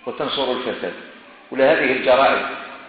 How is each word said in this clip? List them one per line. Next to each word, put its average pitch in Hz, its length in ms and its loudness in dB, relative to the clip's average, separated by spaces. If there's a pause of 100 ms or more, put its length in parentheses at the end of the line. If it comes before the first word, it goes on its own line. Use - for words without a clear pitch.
وتنشر 127 460 -4
الفساد، 113 420 -6 (580)
ولا 131 200 4
هذه 139 200 2
الجرائد 131 540 4 (440)